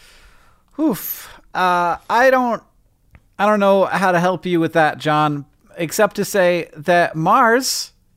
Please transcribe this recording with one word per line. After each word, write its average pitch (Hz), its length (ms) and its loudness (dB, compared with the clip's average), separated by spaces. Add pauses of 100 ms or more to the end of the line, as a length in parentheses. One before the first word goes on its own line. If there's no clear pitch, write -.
(800)
Oof. - 500 -6 (240)
Uh, 175 440 -2 (120)
I 240 200 2
don't, 247 340 0 (720)
I 196 80 0
don't 214 140 2
know 196 260 4
how 185 280 0
to 170 80 2
help 180 240 -2
you 175 160 0
with 160 120 -2
that, 151 240 2
John, 147 480 -2 (300)
except 190 400 -2
to 208 100 -4
say 175 500 0
that 170 420 0
Mars 233 720 0 (240)